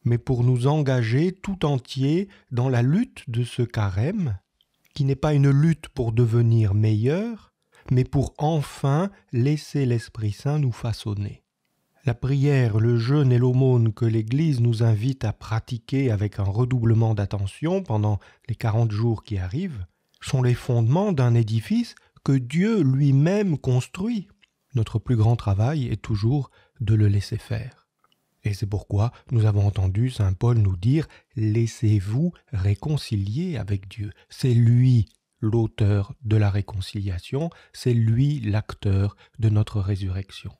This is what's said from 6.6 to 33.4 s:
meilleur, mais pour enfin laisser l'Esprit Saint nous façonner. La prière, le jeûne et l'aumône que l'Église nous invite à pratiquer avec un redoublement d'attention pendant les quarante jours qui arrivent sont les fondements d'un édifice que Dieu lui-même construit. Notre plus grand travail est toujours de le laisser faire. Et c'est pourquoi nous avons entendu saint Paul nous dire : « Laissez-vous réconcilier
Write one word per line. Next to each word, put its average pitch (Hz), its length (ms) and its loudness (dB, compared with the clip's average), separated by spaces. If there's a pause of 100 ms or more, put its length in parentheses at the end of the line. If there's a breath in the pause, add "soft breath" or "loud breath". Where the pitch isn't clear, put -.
meilleur, 123 800 0 (380 loud breath)
mais 127 140 2
pour 131 340 -2
enfin 151 720 -2 (220 loud breath)
laisser 143 520 -2
l'Esprit 113 480 -4
Saint 147 280 -4
nous 131 120 0
façonner. 101 720 -8 (640)
La 120 80 -2
prière, 135 680 2
le 120 160 4
jeûne 131 360 2
et 123 60 4
l'aumône 123 540 4
que 120 140 -2
l'Église 117 560 0
nous 117 200 2
invite 117 440 0
à 104 80 -2
pratiquer 127 760 -4
avec 101 280 -2
un 101 60 -2
redoublement 113 680 2
d'attention 104 680 -4
pendant 107 360 -2 (300 loud breath)
les 117 60 -6
quarante 113 380 -2
jours 110 320 -2
qui 107 120 -8
arrivent 110 480 -6 (380)
sont 131 200 -2
les 123 100 4
fondements 127 600 0
d'un 127 200 2
édifice 117 640 0 (300 soft breath)
que 143 80 2
Dieu 160 500 0
lui-même 143 720 2
construit. 180 720 -4 (460)
Notre 113 240 -2
plus 123 180 -2
grand 110 180 4
travail 117 520 -2
est 107 160 -6
toujours 113 480 -2 (320 soft breath)
de 107 120 2
le 107 140 4
laisser 101 300 -2
faire. - 500 -12 (560)
Et 104 80 -2
c'est 98 140 -6
pourquoi 101 460 -2 (180 loud breath)
nous 113 160 2
avons 104 200 2
entendu 101 440 0
saint 98 240 0
Paul 117 240 2
nous 98 180 2
dire : « 123 320 0 (280 loud breath)
Laissez-vous 107 1000 0 (180 soft breath)
réconcilier 110 1040 -2